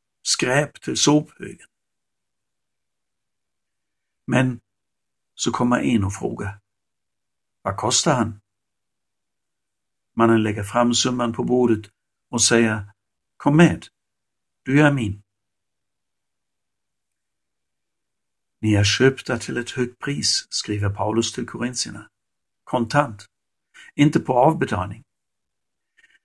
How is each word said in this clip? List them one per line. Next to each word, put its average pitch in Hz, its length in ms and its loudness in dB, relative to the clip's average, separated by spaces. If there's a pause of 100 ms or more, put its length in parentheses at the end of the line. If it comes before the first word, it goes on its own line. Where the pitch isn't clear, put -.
(220)
skräp - 580 -2
till 127 160 -8
sophögen." - 720 -2 (2500)
Men 127 340 0 (720)
så - 160 -4
kommer 123 300 0
en 117 240 0
och 95 100 -4
frågar, - 460 -8 (1000)
"Vad 98 140 -6
kostar 127 380 0
han?" 104 260 -4 (1700)
Mannen 113 280 6
lägger 107 200 -4
fram 120 320 0
summan 123 380 -2
på 120 120 -6
bordet 120 460 0 (380)
och 113 140 -4
säger, 110 500 0 (440)
"Kom 143 200 2
med, 170 300 6 (760)
du 135 180 2
är 147 120 6
min." 104 300 -4 (3500)
"Ni 104 140 0
är 101 100 4
köpta 131 540 2
till 127 180 -8
ett 120 140 -8
högt 123 280 -6
pris", - 520 -4
skriver 104 400 -4
Paulus 107 420 -2
till 120 140 -8
korintierna. - 640 -8 (540)
"Kontant, 120 640 -4 (680)
inte 147 260 4
på - 180 -2
avbetalning." 107 640 0 (1200)